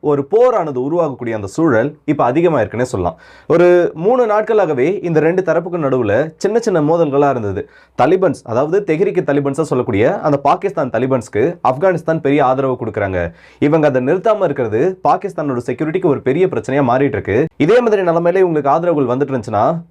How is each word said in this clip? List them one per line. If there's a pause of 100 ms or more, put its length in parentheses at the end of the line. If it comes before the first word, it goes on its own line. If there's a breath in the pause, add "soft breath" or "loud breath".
(100)
ஒரு (100)
போரானது
உருவாகக்கூடிய
அந்த
சூழல் (240)
இப்ப
அதிகமா
இருக்குன்னே
சொல்லலாம். (360 loud breath)
ஒரு (380)
மூணு (100)
நாட்களாகவே (200)
இந்த
ரெண்டு
தரப்புக்கும்
நடுவுல (300)
சின்ன
சின்ன
மோதல்களா
இருந்தது. (380 soft breath)
தாலிபான்ஸ், (100)
அதாவது (100)
தெஹ்ரிக் (100)
தாலிபான்ஸா
சொல்லக்கூடிய (220)
அந்த (100)
பாகிஸ்தான்
தாலிபான்ஸ்க்கு (260)
ஆப்கானிஸ்தான்
பெரிய
ஆதரவு
கொடுக்குறாங்க. (480 loud breath)
இவங்க
அதை
நிறுத்தாம
இருக்கிறது (260)
பாகிஸ்தானோட
செக்யூரிட்டிக்கு
ஒரு
பெரிய
பிரச்சனையா
மாறிட்டு
இருக்கு. (280)
இதே
மாதிரி
நிலைமையில
இவங்களுக்கு
ஆதரவுகள்
வந்துட்டு
இருந்துச்சுன்னா (260)